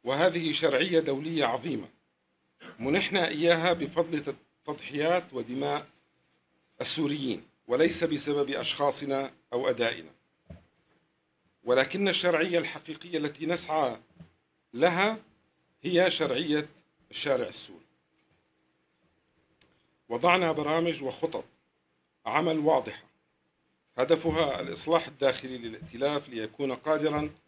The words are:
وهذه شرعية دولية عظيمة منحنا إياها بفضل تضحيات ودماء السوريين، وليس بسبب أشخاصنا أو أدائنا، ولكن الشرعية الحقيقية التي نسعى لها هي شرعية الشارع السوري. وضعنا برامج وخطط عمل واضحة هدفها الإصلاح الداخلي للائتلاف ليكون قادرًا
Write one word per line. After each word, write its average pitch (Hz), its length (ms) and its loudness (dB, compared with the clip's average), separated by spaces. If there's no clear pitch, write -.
وهذه 160 480 2
شرعية 160 480 4
دولية 151 440 -2
عظيمة 123 440 -2
منحنا 170 500 2
إياها 170 440 4
بفضل 165 600 -2
تضحيات 151 680 -2
ودماء 135 540 -4
السوريين، 143 640 -2
وليس 160 380 2
بسبب 147 460 0
أشخاصنا 135 840 -2
أو 123 160 0
أدائنا، 117 420 -2
ولكن 135 440 2
الشرعية 175 500 2
الحقيقية 160 600 -6
التي 147 280 -4
نسعى 156 500 0
لها 180 440 2
هي 175 280 4
شرعية 147 580 0
الشارع 127 360 -2
السوري. 90 340 -14
وضعنا 170 440 4
برامج 151 500 0
وخطط 135 420 -4
عمل 160 320 2
واضحة 143 440 0
هدفها 156 640 2
الإصلاح - 460 -2
الداخلي 131 520 -2
للائتلاف 135 720 -4
ليكون 123 460 -4
قادرًا 151 560 0